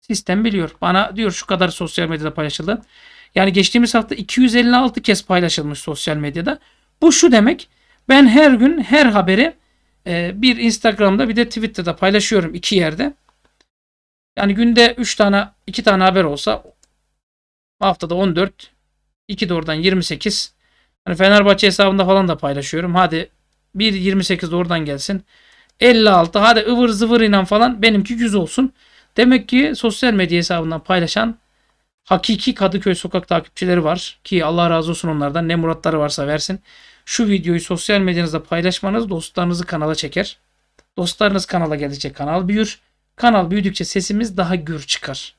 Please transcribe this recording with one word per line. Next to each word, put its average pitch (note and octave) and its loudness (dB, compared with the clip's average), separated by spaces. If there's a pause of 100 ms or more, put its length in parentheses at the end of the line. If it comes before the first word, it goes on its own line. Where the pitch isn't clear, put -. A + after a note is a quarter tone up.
Sistem G3+ -4
biliyor. G3 -2 (100)
Bana F#3+ -2
diyor G#3+ -2
"Şu - -12
kadar F#3 -2
sosyal E3 -6
medyada D#3 -6
paylaşıldı." D#3+ -6 (520)
Yani F#3+ 2
geçtiğimiz G3+ 0
hafta - 0
iki - -4
yüz B3 4
elli B3 4
altı B3 0
kez - 0
paylaşılmış D#3 -2
sosyal D3+ -6
medyada. E3 -6 (440)
Bu D#4+ 8
şu B3 4
demek. A#3+ 2 (400)
Ben C4+ 8
her C#4+ 6
gün C4+ 2
her C4+ 2
haberi, G#3 2 (520)
e, F3 -6
bir B3 2
Instagram'da A3 0
bir A3 -2
de A#3+ 0
Twitter'da G#3+ -6
paylaşıyorum G3 0
iki F3 -4
yerde. F3+ -2 (1200)
Yani G3+ 0
günde A#3 4
üç A#3+ -6
tane, G3+ 0 (180)
iki F#3 -8
tane F#3+ 4
haber F#3 4
olsa D3 -4 (1160)
haftada F3 -2
on F#3 0
dört, - -4 (580)
iki G3 -6
de F3 -2
oradan D#3+ -4
yirmi F3+ 0
sekiz. - -6 (500)
Hani F3 -6
Fenerbahçe G3+ 4
hesabında G3 2
falan F#3+ 2
da D#3 -2
paylaşıyorum. D#3 -6
Hadi F3 0 (440)
bir G#3+ 0
yirmi F#3+ 0
sekiz F3 -4
de F3 -2
oradan E3+ -2
gelsin. C#3+ -6 (560)
Elli A3+ 6
altı, F3 4
hadi A3+ 4
ıvır A#3+ 2
zıvır A3+ 2
inan G3+ 4
falan G#3+ 0
benimki G#3 2
yüz A3+ -2
olsun. A#3 0 (440)
Demek B3 4
ki C4+ 2
sosyal A#3 0
medya F3 0
hesabından E3 -4
paylaşan F#3 -2 (680)
hakiki G3 0
Kadıköy F#3+ -2
Sokak F3+ -8
takipçileri F3 -2
var. E3+ -4
Ki F3 -2
Allah E3+ 0
razı E3 0
olsun E3+ -6
onlardan. D#3 -2
Ne E3+ 0
muratları E3 -2
varsa D3 -4
versin. D3+ -6 (440)
Şu - -2
videoyu E3+ 0
sosyal F#3 -2
medyanızda E3+ -2
paylaşmanız F#3+ -4
dostlarınızı F3 -4
kanala D#3 -4
çeker. D#3 -6 (580)
Dostlarınız F#3+ -2
kanala E3 -4
geldikçe C#3+ -8
kanal E3 -4
büyür. G#3+ -2 (360)
Kanal G#3 2
büyüdükçe F#3+ -4
sesimiz G3+ -4
daha F3+ -2
gür D#3+ -8
çıkar. - -10